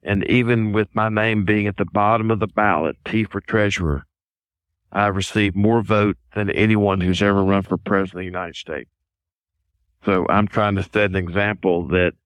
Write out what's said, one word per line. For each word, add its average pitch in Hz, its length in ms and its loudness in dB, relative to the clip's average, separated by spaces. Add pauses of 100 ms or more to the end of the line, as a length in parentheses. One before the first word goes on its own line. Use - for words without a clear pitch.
And 98 280 -2
even 113 420 2
with 104 220 0
my 110 140 0
name 107 360 0
being 104 220 0
at 101 100 -4
the 101 80 -2
bottom 110 460 0
of 107 100 0
the 107 60 -2
ballot, 87 580 0
T 110 200 -2
for - 160 -6
treasurer, 92 680 -2 (840)
I 104 140 2
received 98 480 0
more 110 280 2
votes 104 360 0 (160)
than 104 160 -4
anyone 101 500 2
who's 90 220 0
ever 98 220 2
run 98 180 2
for 95 140 -4
president 98 380 -2
of 90 40 -10
the 90 60 -8
United 90 320 -10
States. 76 340 -12 (1120)
So 92 240 2
I'm 101 200 2
trying 104 280 0
to 95 60 -2
set 104 280 0
an 92 60 -4
example 90 720 -2
that 90 240 2 (140)